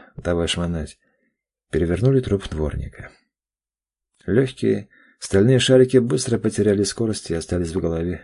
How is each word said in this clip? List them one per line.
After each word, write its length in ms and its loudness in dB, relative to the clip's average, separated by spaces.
«Давай 320 -2
шмонать». 500 -6
Перевернули 500 2
труп 280 -4
дворника. 640 -8
Легкие 640 0
стальные 400 4
шарики 380 6
быстро 420 0
потеряли 440 2
скорость 480 -4
и 40 -2
остались 380 -4
в 80 -2
голове, 420 -4